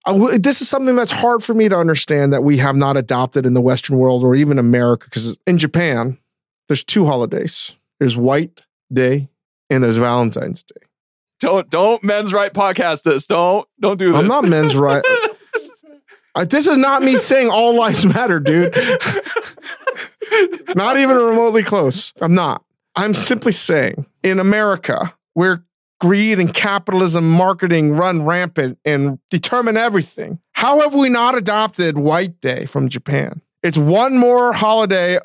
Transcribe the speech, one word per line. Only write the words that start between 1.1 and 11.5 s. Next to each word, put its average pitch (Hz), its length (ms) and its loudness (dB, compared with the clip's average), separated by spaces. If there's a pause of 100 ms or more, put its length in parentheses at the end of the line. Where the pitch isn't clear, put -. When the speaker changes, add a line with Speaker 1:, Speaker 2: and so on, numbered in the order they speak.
Speaker 1:
hard 240 320 0
for 233 100 -4
me 220 160 2
to 190 80 2
understand 147 560 0
that 135 100 0
we 143 140 2
have 135 180 0
not 139 220 2
adopted 127 480 -2
in 123 80 2
the 127 80 2
Western 127 380 0
world 127 240 2
or 127 100 4
even 143 240 2
America, 120 540 2
'cause 113 340 -6
in 180 140 2
Japan, 135 580 -2 (520)
there's 139 140 -2
two 196 220 0
holidays. - 680 -4 (240)
There's 123 180 0
White 139 460 -2 (280)
Day 131 380 -2 (400)
and 131 140 0
there's 113 140 0
Valentine's 120 680 -2
Day. - 180 -20 (580)
Speaker 2:
Don't, 185 300 -2